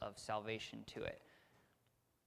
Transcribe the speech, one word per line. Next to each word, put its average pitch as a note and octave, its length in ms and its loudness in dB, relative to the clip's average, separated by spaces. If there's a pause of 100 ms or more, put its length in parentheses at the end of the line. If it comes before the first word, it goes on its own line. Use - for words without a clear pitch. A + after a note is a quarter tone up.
of G#2 160 -2
salvation A2 680 2
to - 160 -4
it. - 180 0 (1080)